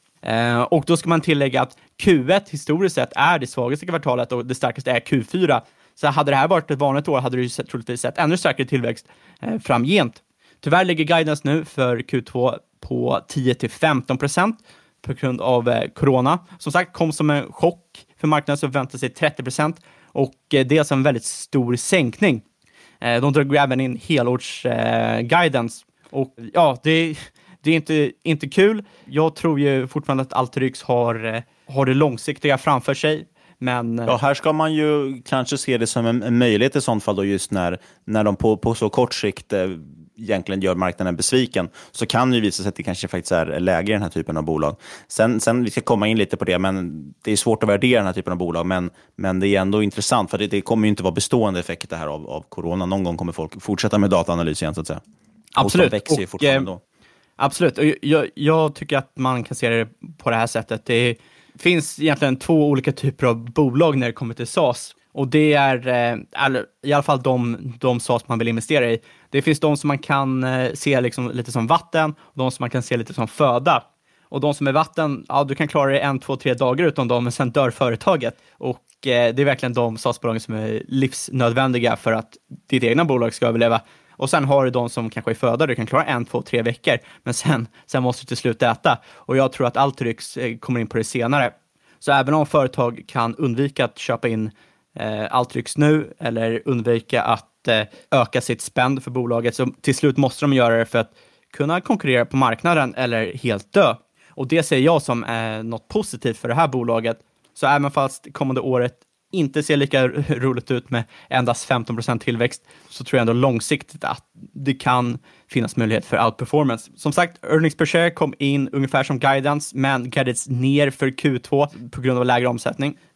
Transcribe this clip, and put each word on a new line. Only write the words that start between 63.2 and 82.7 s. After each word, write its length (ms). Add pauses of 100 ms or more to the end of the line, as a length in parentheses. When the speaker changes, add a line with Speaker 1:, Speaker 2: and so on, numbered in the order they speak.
Speaker 1:
av 260
bolag 440
när 100
det 60
kommer 220
till 120
SaaS. 480 (200)
Och 140
det 240
är, 360
eh, 300 (140)
all-, 320 (180)
i 100
alla 100
fall 200
de, 360 (200)
de 220
SaaS 280
man 100
vill 100
investera 420
i. 80 (320)
Det 120
finns 180
de 160
som 120
man 100
kan, 460
eh, 300
se 260
liksom 300
lite 220
som 140
vatten 520
och 200
de 120
som 120
man 80
kan 120
se 140
lite 180
som 140
föda. 540 (460)
Och 120
de 140
som 120
är 60
vatten, 560
ja, 160
du 100
kan 140
klara 220
dig 100
en, 180
två, 180
tre 180
dagar 300
utan 240
dem, 160
men 80
sen 180
dör 200
företaget. 640 (220)
Och, 480
eh, 280
det 80
är 20
verkligen 280
de 260
SaaS-bolagen 420
som 140
är 340
livsnödvändiga 1080
för 160
att 240 (320)
ditt 160